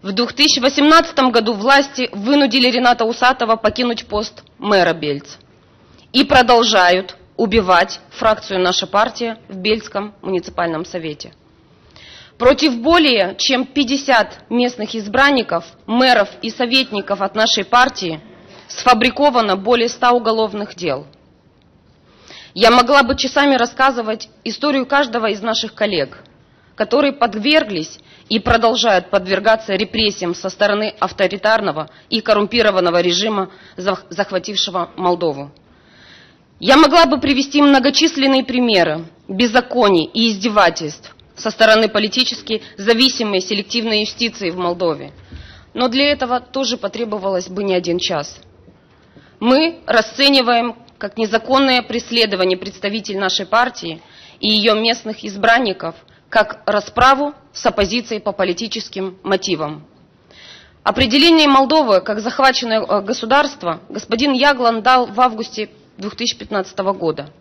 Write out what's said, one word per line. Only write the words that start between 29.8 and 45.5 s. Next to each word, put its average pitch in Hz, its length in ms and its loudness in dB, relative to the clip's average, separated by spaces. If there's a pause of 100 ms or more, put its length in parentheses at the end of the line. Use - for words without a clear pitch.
со - 160 -8
стороны 208 480 -2
авторитарного 190 920 -2 (220)
и 226 100 -2
коррумпированного 202 800 2
режима, 190 480 -2 (260)
зах-, 185 340 -6
захватившего 185 880 -4
Молдову. 170 560 -2 (1080)
Я 262 180 4
могла 320 300 6
бы 262 120 0
привести 277 440 0
многочисленные 269 800 2
примеры 196 600 0 (220)
беззаконий 214 760 2
и 226 260 -2
издевательств 190 840 -2 (200)
со - 140 -6
стороны 220 400 4
политически 220 720 -4 (160)
зависимой 220 640 -2
селективной 214 600 -4
юстиции 214 500 -6
в 180 80 -10
Молдове. 175 520 -4 (600)